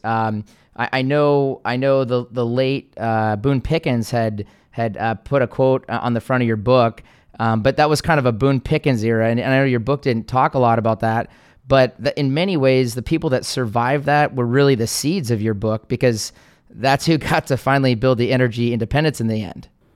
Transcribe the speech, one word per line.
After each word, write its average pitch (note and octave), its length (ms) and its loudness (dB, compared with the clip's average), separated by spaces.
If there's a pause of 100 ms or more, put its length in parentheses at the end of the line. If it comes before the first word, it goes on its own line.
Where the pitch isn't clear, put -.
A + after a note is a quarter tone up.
Um, A2 400 -2 (320)
I, A#2+ 160 -6
I C3 120 -2
know, C#3+ 600 2
I A#2+ 140 -2
know C3+ 260 2
the, B2 280 -2
the A#2+ 140 -2
late, C3 520 -2
uh, A2 400 0
Boone B2+ 240 0
Pickens C3+ 500 -2
had, A2 340 -2 (260)
had, A2+ 260 -4
uh, A2+ 180 -2
put C#3 260 -2
a A#2+ 60 0
quote, C3 400 0
uh, A#2 160 -6
on A#2+ 120 -2
the A2 60 -2
front B2+ 220 0
of A#2 40 0
your A2+ 100 0
book, A#2 440 2 (380)
um, A2+ 220 0
but C3 160 0
that D3+ 120 4
was D3+ 120 0
kind D#3+ 180 2
of C3 60 0
a B2 80 2
Boone C3 260 2
Pickens C3+ 460 -2
era, A2+ 240 2
and, A#2 100 0
and B2 140 -2
I C3+ 60 4
know C#3 40 2
your B2 160 2
book C3+ 220 -2
didn't A2+ 260 -2
talk C3 260 0
a C#3 60 0
lot A#2 200 4
about A2+ 200 0
that, A2+ 300 -2 (380)
but C3 300 4
the, C3 220 -4
in C#3 140 0
many F3 240 0
ways, C3 380 2
the B2 60 -6
people D#3+ 280 -2
that B2+ 160 0
survived B2 600 -2
that D3 300 0
were B2+ 100 0
really C#3 300 4
the A2+ 120 -2
seeds D3 440 -4
of G#2+ 100 0
your A2 120 -2
book, G#2+ 340 -4
because A#2+ 460 -2 (360)
that's C3+ 360 0
who E3 120 2
<laughs> - 20 0
got D#3 280 -2
to C3 100 0
finally C3+ 380 2
build B2 220 2
the A#2 140 0
energy A#2+ 420 0
independence C3 480 -2
in A2+ 60 -2
the A2 160 -2
end. - 240 -14 (280)